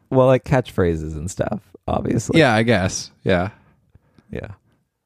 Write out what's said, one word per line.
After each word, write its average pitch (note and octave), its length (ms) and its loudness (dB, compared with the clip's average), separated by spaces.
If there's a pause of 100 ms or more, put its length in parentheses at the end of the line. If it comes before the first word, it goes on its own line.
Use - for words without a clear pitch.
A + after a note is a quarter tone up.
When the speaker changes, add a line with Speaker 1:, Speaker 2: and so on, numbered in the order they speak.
Speaker 1:
well, C3 160 4
like, C3 180 4
catchphrases E2+ 720 -2
and D#2 140 -8
stuff, - 320 -6 (260)
obviously. - 520 0
Speaker 2:
Yeah, C3 160 4
I A2 80 2
guess. G#2+ 480 -2 (120)
Yeah. F#2 280 0 (800)
Speaker 1:
Yeah. - 220 -12 (520)